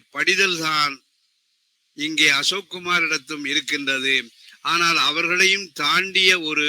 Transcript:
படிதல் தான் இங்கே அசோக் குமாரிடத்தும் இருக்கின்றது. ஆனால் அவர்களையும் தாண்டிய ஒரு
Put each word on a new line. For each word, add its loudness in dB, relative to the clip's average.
படிதல் 0
தான் 0
இங்கே 0
அசோக் -2
குமாரிடத்தும் -2
இருக்கின்றது. -2
ஆனால் 2
அவர்களையும் 0
தாண்டிய 2
ஒரு -2